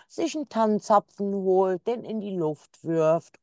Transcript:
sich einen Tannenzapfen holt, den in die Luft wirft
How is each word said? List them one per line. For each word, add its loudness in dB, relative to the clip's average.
sich -6
einen -8
Tannenzapfen 0
holt, 2
den -4
in -8
die -8
Luft -6
wirft 0